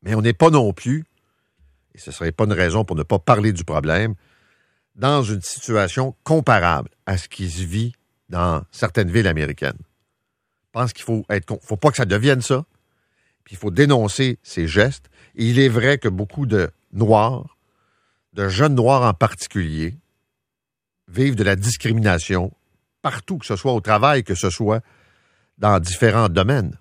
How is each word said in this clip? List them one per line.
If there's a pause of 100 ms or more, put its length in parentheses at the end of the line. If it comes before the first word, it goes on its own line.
Mais
on
n'est
pas
non
plus, (880)
et
ce
serait
pas
une
raison
pour
ne
pas
parler
du
problème, (800)
dans
une
situation
comparable (160)
à
ce
qui
se
vit (360)
dans
certaines
villes
américaines. (880)
Je
pense
qu'il
faut
être
con-,
faut
pas
que
ça
devienne
ça. (800)
Puis
il
faut
dénoncer
ces
gestes. (260)
Et
il
est
vrai
que
beaucoup
de (240)
Noirs, (760)
de
jeunes
Noirs
en
particulier, (1080)
vivent
de
la
discrimination (480)
partout,
que
ce
soit
au
travail,
que
ce
soit (720)
dans
différents
domaines.